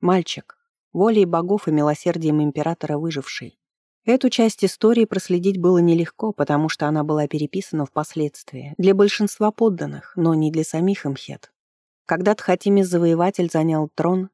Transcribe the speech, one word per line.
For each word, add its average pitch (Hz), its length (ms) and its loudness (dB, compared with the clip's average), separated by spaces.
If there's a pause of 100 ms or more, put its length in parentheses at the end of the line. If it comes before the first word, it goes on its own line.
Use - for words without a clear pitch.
Мальчик, - 580 -2 (360)
волей 208 320 4
богов 175 420 -2
и 160 40 -2
милосердием 151 720 0
императора 151 560 -4
выживший. 147 600 -10 (440)
Эту 254 280 2
часть 220 340 0
истории 226 400 2
проследить 185 540 -2
было 175 180 4
нелегко, 170 540 2
потому 147 380 0
что - 180 -4
она 151 160 0
была 151 240 -2
переписана 151 580 -4
впоследствии 147 960 -8
для 190 160 4
большинства 208 560 2
подданных, 156 640 -4
но 165 180 2
не 156 160 0
для 156 140 -2
самих 180 420 -2
Имхет. 139 460 -10 (560)
Когда 185 260 0
Тхатимис-завоеватель 180 1160 2
занял 156 420 0
трон 185 400 -2